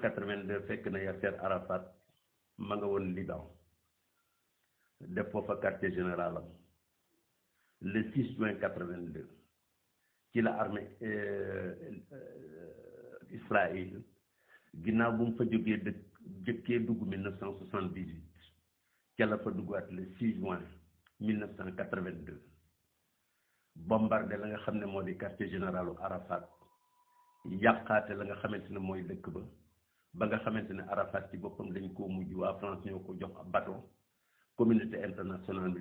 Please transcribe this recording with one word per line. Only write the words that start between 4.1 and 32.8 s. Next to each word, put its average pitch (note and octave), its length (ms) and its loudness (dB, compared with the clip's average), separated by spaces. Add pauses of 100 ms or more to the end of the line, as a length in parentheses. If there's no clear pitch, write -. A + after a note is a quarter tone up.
def F2+ 300 -2
foofa G#2 260 0
quartier - 360 2
général F2 440 0
am. E2+ 120 -6 (1300)
Le G#2+ 320 2
six B2+ 220 2
juin G#2+ 200 2
quatre-vingt-deux, F2 720 -4 (1040)
ci A#2 100 6
la A2 180 4
armée, G2+ 280 0 (140)
euh, G2+ 720 0 (380)
euh, E2+ 1080 -14 (120)
Israël, F#2+ 720 2 (800)
ginnaaw A2+ 340 6
bu A2+ 140 4
mu A2+ 60 0
fa B2 80 4
jógee A2 340 4
dëkk, F#2+ 240 -4 (440)
jëkkee A#2+ 340 2
dugg A2 260 2
mille F#2+ 160 -2
neuf G2 160 -4
cent G2 200 -4
soixante-dix-huit, F2+ 640 -4 (920)
ca A2+ 100 6
la G#2 120 2
fa A2 120 -2
duggaat F#2 420 -2
le F#2 140 -6 (120)
six A2+ 220 4
juin F2+ 220 0 (580)
mille G#2+ 180 2
neuf G2+ 180 -4
cent F#2 200 -6
quatre-vingt-deux. E2+ 680 -4 (1300)
Bombardé G#2+ 600 4
la G#2 100 -4
nga G#2 160 -2
xam G#2+ 140 0
ne G2+ 80 0
moo G2 160 -2
di F#2 160 -2
quartier G2 320 -4
généralu F2+ 500 0
Arafat, F2+ 480 -4 (960)
yàqaate G#2+ 720 6
la G#2 80 -2
nga G2+ 160 -4
xamante G2+ 300 -2
ne G2+ 80 -6
mooy F#2+ 260 -2
dëkk F#2 260 -6
ba, - 120 -8 (720)
ba G2+ 120 2
nga G#2+ 120 2
xamante A2 340 -2
ne F#2+ 160 -6
Arafat G2 420 0
ci - 60 -8
boppam F#2+ 380 -6
dañ F#2+ 180 -6
koo G2 160 -4
mujj, F#2 260 -4
waa F#2+ 240 0
France F#2+ 280 -6